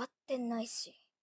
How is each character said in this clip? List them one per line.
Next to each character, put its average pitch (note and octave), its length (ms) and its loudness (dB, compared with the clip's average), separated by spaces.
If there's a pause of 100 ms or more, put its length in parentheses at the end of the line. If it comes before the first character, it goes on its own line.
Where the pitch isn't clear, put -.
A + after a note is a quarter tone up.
っ - 40 -8 (180)
て C4+ 120 2
な A#3 220 2
い A3+ 80 0
し。 - 260 -2 (280)